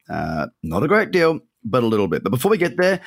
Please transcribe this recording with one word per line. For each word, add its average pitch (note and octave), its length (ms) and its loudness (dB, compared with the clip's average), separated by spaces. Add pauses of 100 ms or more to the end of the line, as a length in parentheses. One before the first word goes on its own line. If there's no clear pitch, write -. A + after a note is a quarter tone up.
Uh, D#2+ 380 -4 (160)
not F2 220 -2
a D#3 40 0
great G#3 220 2
deal, E3 300 2 (240)
but A#2 180 0
a A#2 40 2
little G#2+ 200 2
bit. D#2+ 160 -2
But G2 80 -2
before B2+ 220 2
we G#3+ 60 2
get F3 180 -2
there, F3+ 300 2